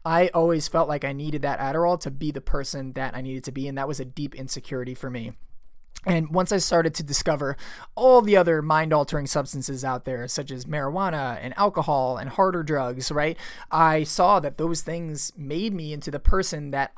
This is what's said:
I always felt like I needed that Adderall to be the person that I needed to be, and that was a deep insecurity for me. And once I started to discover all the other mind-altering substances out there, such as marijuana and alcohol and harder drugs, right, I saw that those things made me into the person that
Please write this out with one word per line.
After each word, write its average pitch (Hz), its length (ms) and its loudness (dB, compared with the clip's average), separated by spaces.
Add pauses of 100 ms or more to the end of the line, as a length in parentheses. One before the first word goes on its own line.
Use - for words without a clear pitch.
I 170 240 4
always 165 400 2
felt 160 180 2
like 147 160 -4
I 139 80 -4
needed 147 300 -4
that 139 180 -2
Adderall 165 420 0
to 143 100 -8
be 147 200 -4
the 143 80 -8
person 135 540 -2
that 131 200 -6
I 127 60 -8
needed 131 240 -8
to 135 80 -10
be, 135 160 -6
and 139 100 -6
that 139 120 -2
was 135 100 -4
a 127 60 -6
deep 135 300 -8
insecurity 127 580 -6
for 127 160 -10
me. 113 240 -8 (720)
And 160 240 2
once 180 240 2
I 196 60 2
started 165 360 2
to 165 80 -6
discover 143 540 -2 (360)
all 247 280 8
the 208 160 6
other 165 240 4
mind-altering 156 680 2
substances 135 560 -4
out 127 220 -4
there, 123 240 -6
such 139 200 -6
as 127 140 -10
marijuana 151 800 -2
and 127 160 -8
alcohol 147 580 2
and 127 140 -8
harder 180 340 2
drugs, 131 480 -2
right, 151 260 0 (320)
I 160 340 4
saw 185 360 6
that 147 180 -4
those 165 240 0
things 165 540 -6
made 170 380 -4
me 156 180 -6
into 147 180 -10
the 143 100 -6
person 156 520 4
that 139 260 -2